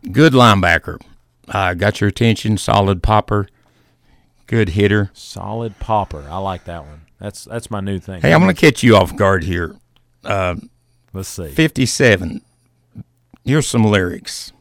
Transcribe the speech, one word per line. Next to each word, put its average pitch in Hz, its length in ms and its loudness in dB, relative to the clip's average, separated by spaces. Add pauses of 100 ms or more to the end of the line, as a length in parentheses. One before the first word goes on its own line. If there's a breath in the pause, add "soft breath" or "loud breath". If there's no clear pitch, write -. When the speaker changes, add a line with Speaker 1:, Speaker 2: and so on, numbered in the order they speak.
(100)
Speaker 1:
Good 139 220 6
linebacker. 92 680 4 (480)
Uh, 92 260 -2
got 98 260 -2
your 104 80 2
attention, 110 480 0
solid 98 460 0
popper, 107 460 0 (960)
good 110 240 0
hitter. 101 420 2
Speaker 2:
Solid 104 680 -12
popper. 95 520 -4
I 90 80 -10
like 95 260 -8
that 85 220 -14
one. 76 160 -20 (160)
That's, 101 260 -16
that's - 260 -12
my 104 100 -8
new 98 180 -6
thing. 92 240 -12
Speaker 1:
Hey, 156 100 2
I'm 160 80 4
gonna 185 140 2
catch - 280 2
you 113 140 6
off 92 200 2
guard 95 280 0
here. 85 320 -6 (480)
Uh, 92 320 -4 (560)
Speaker 2:
Let's 92 160 -12
see. 85 200 -12
Speaker 1:
fifty-seven. 117 920 0 (1040)
Here's 143 220 0
some 117 180 2
lyrics. 92 760 -2